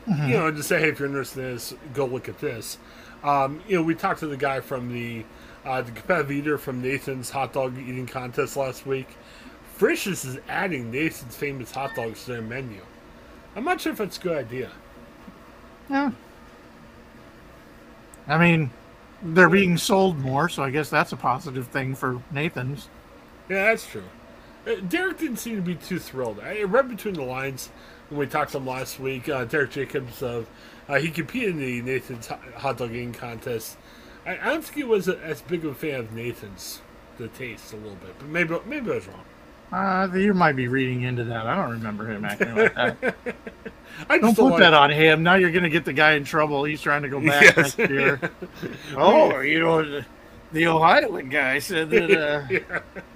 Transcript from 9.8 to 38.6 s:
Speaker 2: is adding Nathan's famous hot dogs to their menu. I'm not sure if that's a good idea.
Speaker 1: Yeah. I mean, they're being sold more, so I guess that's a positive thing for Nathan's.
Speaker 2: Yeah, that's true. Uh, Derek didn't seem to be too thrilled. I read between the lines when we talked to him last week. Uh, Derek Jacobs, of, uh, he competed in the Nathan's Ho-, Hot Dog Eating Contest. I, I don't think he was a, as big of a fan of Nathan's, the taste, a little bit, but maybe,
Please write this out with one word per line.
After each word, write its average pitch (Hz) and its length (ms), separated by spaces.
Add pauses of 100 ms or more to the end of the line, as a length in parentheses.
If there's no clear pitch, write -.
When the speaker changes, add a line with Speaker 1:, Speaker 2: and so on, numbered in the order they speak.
Speaker 2:
is 131 140 (100)
adding 143 400
Nathan's 131 460
famous 139 340
hot 135 240
dogs 113 320
to 123 60
their 120 100
menu. 113 400 (760)
I'm 208 80
not 349 160
sure 320 120
if 214 80
that's 196 180
a - 40
good 170 180
idea. 123 320 (1160)
Speaker 1:
Yeah. 277 220 (2250)
I 147 100
mean, 165 340 (500)
they're 170 280
being 175 280
sold 190 420
more, 135 300
so 151 140
I 135 60
guess 143 200
that's 160 220
a 143 60
positive 131 500
thing 135 280
for 127 260 (100)
Nathan's. 139 560 (640)
Speaker 2:
Yeah, 190 160
that's 220 200
true. - 180 (600)
Uh, 226 100 (120)
Derek 359 300
didn't 277 200
seem 226 200
to 190 40
be 175 140
too 165 240
thrilled. 120 400
I 180 240
read 233 240
between 208 280
the 147 80
lines 131 460 (400)
when 147 100
we 143 80
talked 147 240
to 147 60
him 131 100
last 127 320
week. 131 280
Uh, 131 180
Derek 135 260
Jacobs, 127 500
of, 120 260 (400)
uh, 143 120
he 160 100
competed 165 460
in 156 40
the 127 220
Nathan's 123 460
Ho-, - 120 (180)
Hot 131 200
Dog 120 140
Eating 120 220
Contest. 117 640 (480)
I, 175 120
I - 80
don't 302 180
think - 120
he 294 80
was 214 240
a, 180 160
as 156 180
big 165 240
of 147 60
a 127 40
fan 143 240
of 110 140
Nathan's, 113 680 (360)
the 117 120
taste, 117 440
a 110 40
little 107 180
bit, 92 240
but 139 80
maybe, 165 280 (120)